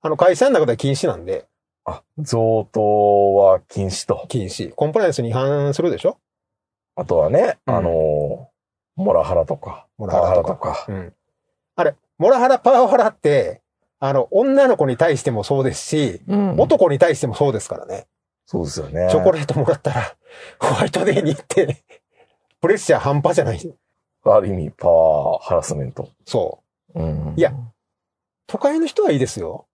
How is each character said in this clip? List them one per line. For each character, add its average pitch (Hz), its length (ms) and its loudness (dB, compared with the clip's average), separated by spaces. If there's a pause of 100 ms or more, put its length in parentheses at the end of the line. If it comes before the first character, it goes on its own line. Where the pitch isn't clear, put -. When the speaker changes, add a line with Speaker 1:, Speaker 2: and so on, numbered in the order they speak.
Speaker 1:
あ 160 60 -6
の、 151 80 -2
会 175 200 6
社 262 100 4
の 277 60 4
中 160 140 2
で 123 60 0
は 110 40 -2
禁 139 160 -2
止 143 140 -2
な 104 100 -2
ん 85 80 -16
で。 92 220 -8 (380)
Speaker 2:
あ、 - 180 -10 (160)
贈 113 520 -2
答 104 640 2
は 98 340 6
禁 98 180 -6
止 92 200 -8
と。 - 220 -4
Speaker 1:
禁 107 180 -6
止。 90 280 -10
コ 147 120 -2
ン 156 60 -4
プ 220 60 0
ラ 202 80 2
イ - 20 2
ア - 20 2
ン 151 40 -4
ス - 80 -4
に 117 80 -4
違 - 20 -4
反 139 420 -2
す - 80 -4
る 170 80 2
で - 80 -4
し - 80 -4
ょ？ - 120 -2 (800)
Speaker 2:
あ - 80 -8
と 85 140 0
は 78 120 2
ね、 165 360 0
Speaker 1:
う - 60 -2
ん。 - 40 0
Speaker 2:
あ 85 40 0
の、 78 680 -2 (480)
モ 190 160 -2
ラ - 120 2
ハ 92 100 -4
ラ 82 120 0
と 71 100 -6
か、 - 300 -18 (120)
Speaker 1:
モ 104 80 -10
ラ 92 80 -6
ハ 87 200 2
ラ 87 80 2
と - 120 -4
か。 - 0 -
Speaker 2:
パ - 140 -8
ワ - 60 -6
ハ - 60 -10
ラ - 40 -18
と - 0 -
か。 - 80 -12
Speaker 1:
う - 20 -8
ん。 90 180 -12 (640)
あ 175 80 -2
れ、 147 100 0 (240)
モ 185 120 4
ラ 262 80 4
ハ 240 80 2
ラ、 262 140 2
パ 269 100 4 (120)
ワ 220 60 4
ハ 214 80 2
ラ 214 120 4
っ - 80 -6
て、 135 460 0 (360)
あ 139 140 -2
の、 135 180 0
女 269 380 4
の 214 80 2
子 147 100 0
に 127 120 -2
対 160 180 2
し - 60 -6
て 139 80 -2
も 107 140 -4
そ 135 180 0
う - 20 0
で 131 80 -2
す - 160 -12
し、 147 400 -2
Speaker 2:
う 190 80 -2
ん。 196 240 0
Speaker 1:
男 190 300 4
に 139 80 -2
対 170 180 4
し - 40 -10
て 147 60 -4
も 110 80 -4
そ 143 160 0
う - 20 -4
で 104 80 -4
す - 80 -14
か - 80 -10
ら - 100 -16
ね。 - 200 -12 (380)
Speaker 2:
そ - 160 -8
う 82 40 -4
で 73 60 -8
す 80 100 -10
よ 71 60 -10
ね。 82 240 -2
Speaker 1:
チ - 60 2
ョ - 80 2
コ - 80 6
レ 156 80 -2
ー 143 60 -6
ト 147 120 -2
も 139 60 0
ら 165 100 2
っ - 60 -8
た - 120 -4
ら、 120 100 -4 (560)
ホ - 160 0
ワ - 100 0
イ - 60 -2
ト 170 140 -2
デ 208 100 0
ー - 80 0
に 151 120 0
行 - 60 -10
っ - 60 -20
て、 143 360 -2 (760)
プ 165 80 0
レ 202 60 4
ッ - 20 0
シ - 160 0
ャ 139 40 6
ー 107 40 -2
半 143 220 0
端 160 120 2
じ 175 60 2
ゃ - 40 0
な 113 100 -2
い。 82 200 -12 (520)
Speaker 2:
あ 107 140 6
る 95 80 -4
意 98 40 -4
味、 87 180 -6
パ - 180 -4
ワ 80 520 4
ー - 20 -20
ハ - 140 -4
ラ 80 60 0
ス - 120 -8
メ 69 120 -6
ン 64 60 -12
ト。 - 160 -12 (160)
Speaker 1:
そ - 360 -4 (340)
う。 165 80 -6
Speaker 2:
う - 20 -4
ん。 76 320 -6
Speaker 1:
い 165 40 -2
や、 123 120 2 (920)
都 - 120 -10
会 294 200 0
の 330 80 0
人 - 160 -4
は 392 80 2
い 151 60 0
い - 20 0
で 123 80 0
す 110 140 -10
よ。 80 340 -12